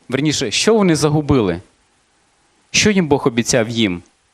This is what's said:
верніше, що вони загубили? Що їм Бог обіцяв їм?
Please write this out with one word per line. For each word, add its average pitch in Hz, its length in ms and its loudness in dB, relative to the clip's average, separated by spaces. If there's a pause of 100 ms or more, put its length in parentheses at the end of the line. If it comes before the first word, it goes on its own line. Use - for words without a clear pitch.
верніше, 135 420 -4
що - 220 0
вони 190 220 2
загубили? 139 680 0 (1120)
Що - 200 2
їм 190 160 0
Бог 139 200 0
обіцяв 117 420 0
їм? 104 340 -2 (300)